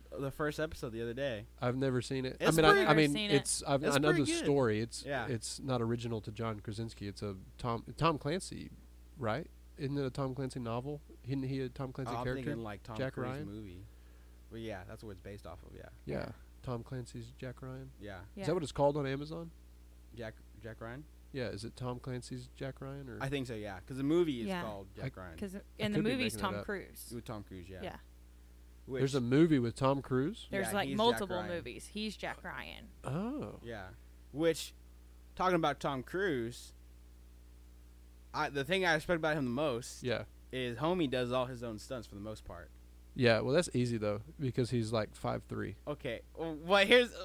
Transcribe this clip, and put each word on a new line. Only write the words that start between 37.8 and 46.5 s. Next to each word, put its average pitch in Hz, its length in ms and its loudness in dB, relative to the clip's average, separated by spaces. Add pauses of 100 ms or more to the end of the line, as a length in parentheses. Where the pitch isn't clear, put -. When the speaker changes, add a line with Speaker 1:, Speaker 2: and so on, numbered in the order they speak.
Speaker 1:
I, 147 160 2
the 139 140 0
thing 185 220 2
I 165 100 6
respect 165 220 2
about 160 200 2
him 135 80 2
the 120 60 0
most 127 520 0
Speaker 2:
Yeah. 110 200 0 (280)
Speaker 1:
is 123 280 -2
homie 165 300 2
does 127 220 2
all 127 140 2
his 123 180 -8
own 113 140 -6
stunts 117 300 -8
for - 80 -16
the 101 60 -10
most 107 240 -10
part. 87 240 -12 (460)
Speaker 2:
Yeah, 113 260 6
well, 123 120 0
that's 170 200 4
easy, 123 240 2
though, 104 240 0 (180)
because 127 300 0
he's, 113 240 0
like, 107 200 0
five 120 360 -4
three. 104 260 -4 (120)
Speaker 1:
Okay, 139 340 -6 (160)
well, 160 180 -4